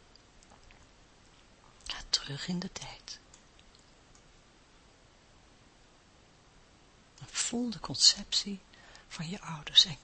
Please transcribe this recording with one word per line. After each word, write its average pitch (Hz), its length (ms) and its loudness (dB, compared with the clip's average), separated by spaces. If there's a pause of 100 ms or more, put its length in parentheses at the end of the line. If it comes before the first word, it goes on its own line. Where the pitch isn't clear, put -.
(1800)
Ga - 260 -8
terug - 380 -2
in 180 120 0
de 185 120 -4
tijd. - 480 -12 (4000)
En - 100 -14
voel 240 400 0
de 165 100 -6
conceptie - 800 4 (480)
van 165 220 -8
je 202 120 -8
ouders 151 440 6
en 156 180 -6